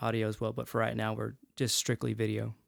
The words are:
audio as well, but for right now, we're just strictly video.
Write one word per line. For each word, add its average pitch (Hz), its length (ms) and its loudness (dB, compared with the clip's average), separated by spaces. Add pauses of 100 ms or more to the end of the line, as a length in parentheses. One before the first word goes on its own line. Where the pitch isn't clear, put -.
audio 113 260 2
as 107 120 -2
well, 113 140 0
but 120 140 -6
for 117 120 0
right 113 160 2
now, 110 180 0
we're 110 200 -4 (220)
just 127 200 2
strictly 117 380 0
video. 110 420 0 (120)